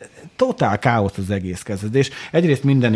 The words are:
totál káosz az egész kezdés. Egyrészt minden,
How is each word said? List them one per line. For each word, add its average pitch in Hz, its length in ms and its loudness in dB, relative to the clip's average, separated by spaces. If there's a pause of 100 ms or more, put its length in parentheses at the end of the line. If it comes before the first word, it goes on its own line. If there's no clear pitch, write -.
(360)
totál 123 440 0
káosz 110 380 0
az 95 140 -6
egész 92 300 -6
kezdés. 107 480 -2 (220)
Egyrészt 151 320 2
minden, 135 320 4